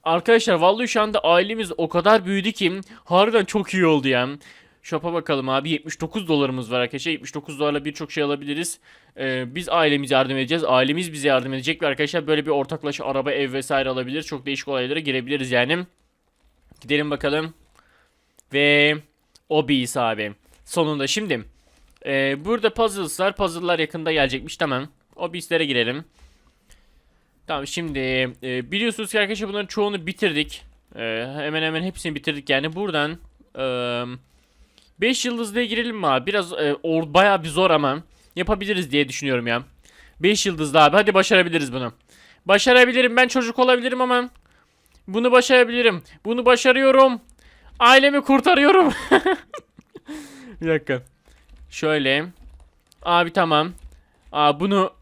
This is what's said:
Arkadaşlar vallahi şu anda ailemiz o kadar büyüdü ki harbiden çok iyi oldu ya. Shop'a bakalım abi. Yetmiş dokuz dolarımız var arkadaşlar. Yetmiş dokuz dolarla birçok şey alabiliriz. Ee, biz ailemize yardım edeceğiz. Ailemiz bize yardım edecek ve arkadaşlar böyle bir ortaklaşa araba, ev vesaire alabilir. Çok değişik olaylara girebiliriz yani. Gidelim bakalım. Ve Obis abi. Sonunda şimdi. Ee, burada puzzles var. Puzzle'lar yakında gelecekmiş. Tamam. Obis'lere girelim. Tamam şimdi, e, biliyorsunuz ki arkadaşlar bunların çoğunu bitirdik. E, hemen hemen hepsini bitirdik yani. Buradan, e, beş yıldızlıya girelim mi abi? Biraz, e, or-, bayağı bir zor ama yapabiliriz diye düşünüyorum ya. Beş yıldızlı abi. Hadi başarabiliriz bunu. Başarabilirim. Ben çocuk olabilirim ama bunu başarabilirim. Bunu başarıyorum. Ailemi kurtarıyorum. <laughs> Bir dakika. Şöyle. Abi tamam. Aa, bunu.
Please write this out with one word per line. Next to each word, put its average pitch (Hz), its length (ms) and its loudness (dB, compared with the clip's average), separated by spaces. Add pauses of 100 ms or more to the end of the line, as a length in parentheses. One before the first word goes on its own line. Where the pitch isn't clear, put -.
Arkadaşlar 208 500 2
vallahi 202 340 2
şu 226 120 0
anda 214 180 0
ailemiz 185 580 0
o 165 120 -2
kadar 190 360 2
büyüdü 196 280 -2
ki 190 280 -4 (240)
harbiden 202 400 2
çok 196 300 -4
iyi 180 120 2
oldu 143 220 2
ya. 127 200 0 (540)
Shop'a 165 300 -6
bakalım 147 360 -4
abi. 139 220 -2
Yetmiş 151 300 -6
dokuz 170 280 -8
dolarımız 131 440 -2
var 123 80 0
arkadaşlar. 135 320 -4
Yetmiş 147 220 -10
dokuz 147 240 -12
dolarla 147 260 -2
birçok 147 280 -10
şey 151 100 -4
alabiliriz. 143 580 -6 (380)
Ee, 131 260 -4 (100)
biz 175 140 -8
ailemize 143 460 2
yardım 131 220 2
edeceğiz. 151 280 -2
Ailemiz 147 480 0
bize 147 160 -4
yardım 135 260 0
edecek 143 280 -6
ve 156 40 -2
arkadaşlar 143 400 -4
böyle 151 200 -2
bir 156 40 -4
ortaklaşa 143 540 -4
araba, 135 280 -2
ev 131 200 -2
vesaire 135 360 -2
alabilir. 131 340 -6
Çok 135 240 -12
değişik 139 220 -8
olaylara 135 300 -4
girebiliriz 131 520 -4
yani. 143 360 0 (920)
Gidelim 147 300 -2
bakalım. 151 440 -4 (1000)
Ve 147 440 4 (520)
Obis 139 480 0
abi. 107 360 -2 (320)
Sonunda 151 420 -2
şimdi. 156 380 -4 (640)
Ee, 139 380 -2
burada 220 300 -2
puzzles 196 460 -4
var. 196 160 0
Puzzle'lar 175 420 -2
yakında 160 340 -4
gelecekmiş. 135 440 -2
Tamam. 143 320 -4 (280)
Obis'lere 165 480 -4
girelim. 127 400 -2 (1500)
Tamam 143 160 -6
şimdi, 156 320 -8 (440)
e, 127 300 -6
biliyorsunuz 220 400 -4
ki 220 80 0
arkadaşlar 202 280 -4
bunların 202 180 -8
çoğunu 202 400 -4
bitirdik. 160 560 -4 (340)
E, 113 300 -6 (100)
hemen 151 260 -4
hemen 160 200 -4
hepsini 180 320 -8
bitirdik 143 360 -6
yani. 143 240 0
Buradan, 165 440 -4 (400)
e, 131 60 -4 (1400)
beş 247 260 0
yıldızlıya 233 380 -4
girelim 226 320 -4
mi 185 100 -4
abi? 131 200 2
Biraz, 190 260 -2
e, 143 300 -2
or-, 160 320 -2
bayağı 190 280 4
bir 165 60 -10
zor 175 220 2
ama 147 320 0 (340)
yapabiliriz 190 560 -4
diye 143 160 0
düşünüyorum 127 380 -4
ya. 120 160 -2 (580)
Beş 202 260 2
yıldızlı 156 360 4
abi. 147 140 8
Hadi 208 180 4
başarabiliriz 170 580 2
bunu. 123 200 -6 (540)
Başarabilirim. 247 720 4
Ben 254 120 4
çocuk 240 300 -2
olabilirim 254 420 2
ama 247 300 0 (800)
bunu 233 240 0
başarabilirim. 240 720 4 (220)
Bunu 233 220 -2
başarıyorum. 262 760 6 (580)
Ailemi 269 420 6
kurtarıyorum. 302 720 6 (180)
<laughs> - 1500 -4
Bir 165 80 -4
dakika. 143 340 -2 (680)
Şöyle. 151 540 0 (800)
Abi 175 300 2
tamam. 165 400 0 (600)
Aa, 147 280 0
bunu. 196 420 0